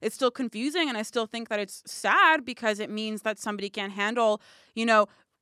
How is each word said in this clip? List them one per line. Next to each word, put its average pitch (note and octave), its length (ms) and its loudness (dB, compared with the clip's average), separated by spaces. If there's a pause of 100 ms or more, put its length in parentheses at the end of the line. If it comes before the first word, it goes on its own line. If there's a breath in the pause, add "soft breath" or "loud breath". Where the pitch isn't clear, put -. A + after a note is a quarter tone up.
It's A3 120 -4
still B3+ 160 2
confusing, C4+ 600 -4
and A#3 80 -4
I G#3+ 60 -4
still A#3 200 -4
think A3+ 240 -10
that G#3+ 100 -2
it's G3+ 280 -8
sad D#4+ 580 4
because A3+ 360 -2
it G#3+ 100 -6
means G#3+ 320 -6
that G#3+ 160 -4
somebody G3+ 320 -6
can't G3 240 -8
handle, G#3+ 480 0 (320 soft breath)
you A3+ 100 -2
know, G#3+ 220 6 (360)